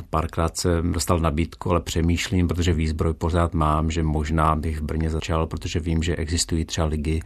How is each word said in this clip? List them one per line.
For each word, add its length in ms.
Párkrát 460
jsem 360
dostal 280
nabídku, 500
ale 100
přemýšlím, 680
protože 240
výzbroj 420
pořád 400
mám, 360
že 120
možná 540
bych 240
v 20
Brně 280
začal, 360
protože 340
vím, 220
že 140
existují 480
třeba 220
ligy 400